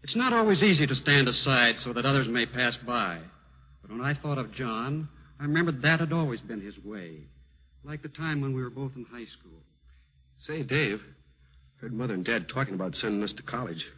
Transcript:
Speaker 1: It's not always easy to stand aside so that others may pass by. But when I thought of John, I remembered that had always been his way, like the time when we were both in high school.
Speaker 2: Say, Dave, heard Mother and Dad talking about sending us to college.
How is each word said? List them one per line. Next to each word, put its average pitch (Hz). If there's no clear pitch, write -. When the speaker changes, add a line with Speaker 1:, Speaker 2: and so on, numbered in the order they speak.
Speaker 1:
It's -
not 240
always 220
easy 170
to 135
stand 139
aside 120
so 123
that 120
others 139
may 117
pass 123
by. 104
But 95
when 113
I 139
thought 143
of 107
John, 131
I -
remembered 151
that 160
had 160
always 147
been 110
his 98
way, 87
like 147
the 156
time 151
when 135
we 127
were 123
both 131
in 120
high 117
school. 80
Speaker 2:
Say, 151
Dave, 127
heard 117
Mother 117
and 92
Dad 107
talking 131
about 92
sending 104
us 101
to -
college. 98